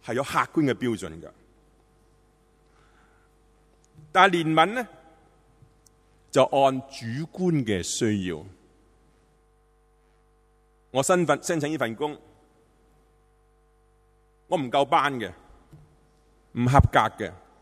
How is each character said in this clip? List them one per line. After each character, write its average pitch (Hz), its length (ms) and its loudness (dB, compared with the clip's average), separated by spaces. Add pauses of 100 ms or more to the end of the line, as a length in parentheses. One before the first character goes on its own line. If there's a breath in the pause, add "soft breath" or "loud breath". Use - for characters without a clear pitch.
係 117 100 -8
有 131 80 -4
客 151 160 -4
觀 147 260 0
嘅 127 100 0
標 117 240 -4
準 82 220 -14
嘅。 78 80 -18 (2750 soft breath)
但 190 180 6
係 175 140 0
憐 160 100 0
憫 160 200 6
呢， 247 140 -8 (1400)
就 135 140 4
按 135 380 2
主 - 240 -16 (260)
觀 170 320 0
嘅 101 180 -2
需 104 440 -2
要。 82 180 -6 (2500)
我 131 120 0
身 180 240 2
份， 143 160 0
申 165 180 -2
請 143 100 -4
呢 156 80 -4
份 113 160 -4
工， 143 240 -6 (2250)
我 - 120 -2
唔 131 120 -4
夠 143 140 4
班 139 300 2
嘅， 107 160 -8 (1200)
唔 120 140 -4
合 135 140 4 (120)
格 143 60 4 (260)
嘅 85 80 -10 (300)